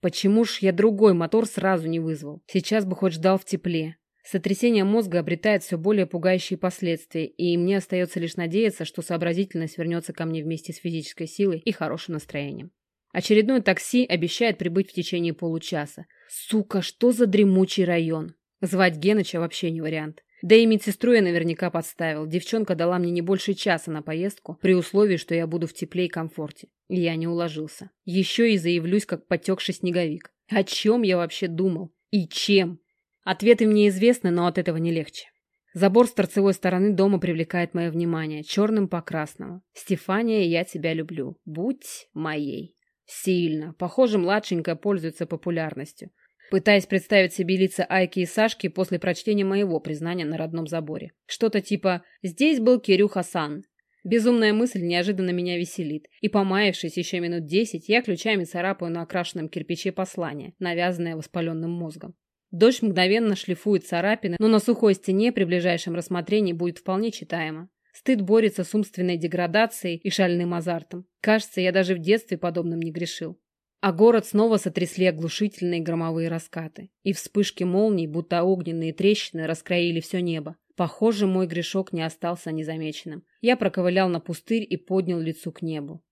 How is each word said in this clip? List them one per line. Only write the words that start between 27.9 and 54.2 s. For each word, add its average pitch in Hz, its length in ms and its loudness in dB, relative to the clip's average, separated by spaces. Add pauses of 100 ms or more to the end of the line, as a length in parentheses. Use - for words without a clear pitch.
Еще 190 400 2
и 214 120 4
заявлюсь, 175 480 0
как - 220 -8
потекший 185 480 -2
снеговик. 170 560 -4 (180)
О 208 140 2
чем 220 380 2
я 185 160 2
вообще 175 300 -4
думал? 170 460 -2 (160)
И 185 180 0
чем? 185 520 0 (440)
Ответы 214 440 4
мне 208 220 6
известны, 202 420 2
но 175 160 2
от 170 100 0
этого 170 200 -2
не 165 140 0
легче. - 360 -6 (460)
Забор 196 340 4
с - 60 -8
торцевой 196 400 2
стороны 190 400 0
дома 190 260 4
привлекает 170 540 -2
мое 170 180 -2
внимание, 160 520 -2
черным 208 440 0
по 170 140 -4
красному. 165 600 -8 (120)
«Стефания, 208 720 0
я 170 180 0
тебя 165 300 -4
люблю. 160 520 -6
Будь 190 680 -8
моей». 156 600 -8 (300)
Сильно. 165 680 -2
Похоже, 208 460 2
младшенькая 175 560 -2
пользуется 170 500 -4
популярностью, 160 840 -8 (380)
пытаясь 196 360 4
представить 190 480 2
себе 185 240 0
лица 185 300 2
Айки 185 320 0
и 175 60 0
Сашки 214 420 -2
после 185 320 -2
прочтения 196 460 -2
моего 190 340 0
признания 160 460 -6
на 156 120 -6
родном 160 300 -6
заборе. 156 440 -8 (140)
Что-то 214 360 0
типа 185 420 -2 (200)
«Здесь 254 360 2
был 240 200 6
Кирюха-сан». 180 840 0 (400)
Безумная 220 500 4